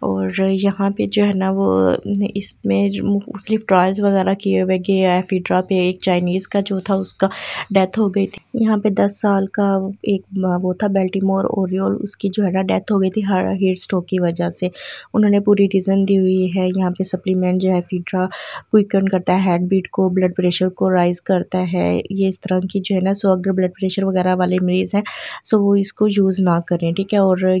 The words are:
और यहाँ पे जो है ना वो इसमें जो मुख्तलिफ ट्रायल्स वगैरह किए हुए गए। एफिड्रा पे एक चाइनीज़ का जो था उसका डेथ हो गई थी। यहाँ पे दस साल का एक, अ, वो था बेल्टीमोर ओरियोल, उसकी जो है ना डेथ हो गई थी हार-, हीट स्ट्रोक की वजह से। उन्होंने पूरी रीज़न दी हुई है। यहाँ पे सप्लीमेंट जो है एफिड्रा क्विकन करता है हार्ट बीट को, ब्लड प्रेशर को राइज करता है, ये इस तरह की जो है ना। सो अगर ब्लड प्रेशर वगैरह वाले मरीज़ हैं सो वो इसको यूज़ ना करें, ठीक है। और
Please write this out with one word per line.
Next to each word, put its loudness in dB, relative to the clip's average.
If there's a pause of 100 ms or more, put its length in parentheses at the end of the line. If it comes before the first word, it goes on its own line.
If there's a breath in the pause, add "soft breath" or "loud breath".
और -2
यहाँ 0
पे -2
जो 0
है 2
ना 0
वो 2 (400)
इसमें -2
जो -6
मुख्तलिफ -4
ट्रायल्स 2
वगैरह 2
किए 0
हुए 0
गए। 2
एफिड्रा 0
पे 0
एक -4
चाइनीज़ 0
का -2
जो -4
था -2
उसका -2 (440 loud breath)
डेथ 2
हो 2
गई 0
थी। -10 (140)
यहाँ 0
पे 0
दस 0
साल 0
का -2 (140)
एक, 0 (240)
अ, 0
वो -2
था -2
बेल्टीमोर 0
ओरियोल, -2
उसकी -6
जो -2
है 0
ना 0
डेथ -2
हो 2
गई 0
थी -2
हार-, 0
हीट 0
स्ट्रोक -4
की -2
वजह -2
से। -6 (420 loud breath)
उन्होंने 4
पूरी 4
रीज़न 2
दी 2
हुई 2
है। 0
यहाँ 0
पे -4
सप्लीमेंट 0
जो 2
है 2
एफिड्रा -2 (460 loud breath)
क्विकन 4
करता 0
है 2
हार्ट 2
बीट 0
को, 0
ब्लड 0
प्रेशर 0
को 0
राइज 2
करता -2
है, 0 (100)
ये 0
इस -4
तरह -2
की -4
जो -2
है 0
ना। 0
सो 0
अगर 0
ब्लड 0
प्रेशर -4
वगैरह 0
वाले 0
मरीज़ 0
हैं 2 (400 loud breath)
सो 2
वो 2
इसको 0
यूज़ 2
ना 2
करें, -2
ठीक -4
है। 4
और 2 (100)